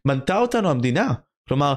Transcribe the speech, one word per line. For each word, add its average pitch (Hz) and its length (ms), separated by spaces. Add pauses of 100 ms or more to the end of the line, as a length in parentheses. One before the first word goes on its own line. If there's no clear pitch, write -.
בנתה 139 340
אותנו 240 320
המדינה. 131 420 (360)
כלומר, 143 280